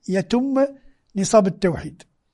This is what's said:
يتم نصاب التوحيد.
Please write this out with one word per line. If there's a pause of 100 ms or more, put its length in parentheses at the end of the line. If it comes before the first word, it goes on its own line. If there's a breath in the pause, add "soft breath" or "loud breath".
يتم (500 soft breath)
نصاب
التوحيد. (320)